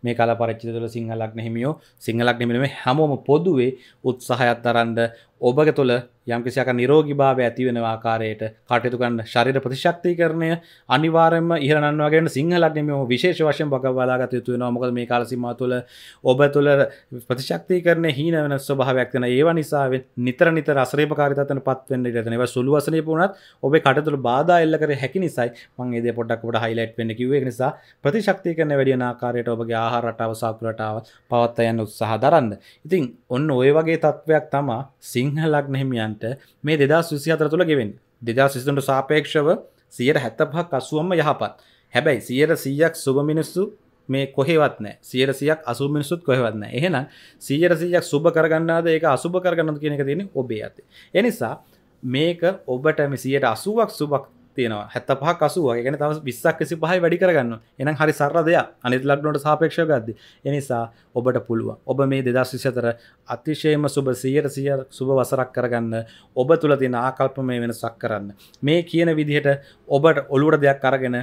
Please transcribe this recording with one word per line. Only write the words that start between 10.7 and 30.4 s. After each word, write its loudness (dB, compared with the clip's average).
අනිවාර්යයෙන්ම 4
ඉහළ 2
නංවාගෙන 2
සිංහ 0
ලග්නේ 2
මේ -2
විශේෂ 2
වශයෙන් 0
බක 0
බලාගත 0
යුතු -4
වෙනවා. -2
මොකද -2
මේ -4
කාල 0
සීමාව -8
තුළ -2
ඔබ 4
තුළ 4
ප්‍රතිශක්තිකරණය 0
හීන 0
වෙන 0
ස්වභාවයක් 0
තියෙන -2
ඒවා 4
නිසා -2
වෙ-, -4
නිතර 2
නිතර 0
අසනීපකාරී 0
තත්ත්වයන් -2
පත් -4
වෙන්න -2
ඉඩ -2
තියෙනවා. -2
ඒවා 0
සුළු 2
අසනීප -2
වුණත් 0
ඔබේ 4
කටයුතු 2
වල -4
බාධා 4
එල්ල 2
කර 0
හැකි -4
නිසායි -2
මම -8
මේ -4
දේ 0
පොඩ්ඩක් -4
ඔබට -2
හයිලයිට් -4
වෙන්න -4
කිව්වේ. 0
ඒක -4
නිසා -2
ප්‍රතිශක්තිකරණය 0
වැඩි 2
වෙන -2
ආකාරයට -4
ඔබගේ -4
ආහාර -2
රටාව, -6
සාකු -6